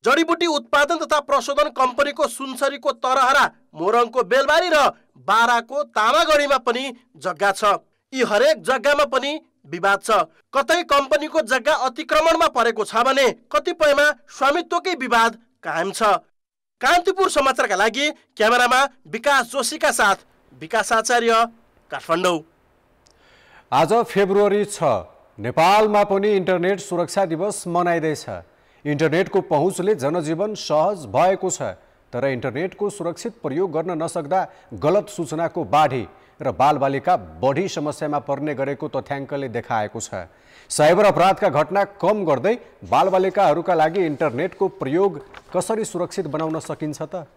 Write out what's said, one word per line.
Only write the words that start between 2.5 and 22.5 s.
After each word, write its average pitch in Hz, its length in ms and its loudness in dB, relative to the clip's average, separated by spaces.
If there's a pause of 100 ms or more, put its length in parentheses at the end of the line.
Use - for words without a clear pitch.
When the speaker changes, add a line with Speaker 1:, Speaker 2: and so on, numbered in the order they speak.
Speaker 1:
तरहरा, 254 420 4 (300)
मोरङको 233 480 0
बेलबारी 277 480 2
र 302 80 4 (400)
बाराको 233 640 0
तामागढीमा 285 800 2
पनि 247 220 -2 (340)
जग्गा 180 400 -2
छ। 208 240 2 (320)
यी 262 80 0
हरेक 220 400 2
जग्गामा 269 480 2
पनि 269 220 -2 (340)
विवाद 185 400 0
छ। - 40 -4 (440)
कतै 330 320 0
कम्पनीको 294 560 0
जग्गा 254 320 0 (160)
अतिक्रमणमा 320 640 2
परेको 226 320 0
छ 226 160 -2
भने 262 240 2 (240)
कतिपयमा 294 560 2 (240)
स्वामित्वकै 349 640 -2
विवाद 233 440 0 (200)
कायम 165 320 -4
छ। 196 320 0 (580)
कान्तिपुर 359 500 2
समाचारका 262 440 0
लागि 226 360 0 (280)
क्यामेरामा 247 720 2
विकास 254 400 0
जोशीका 277 400 -2
साथ 214 260 2 (440)
विकास 208 320 -2
आचार्य, 233 420 2 (560)
काठमाडौँ। 170 480 0 (1300)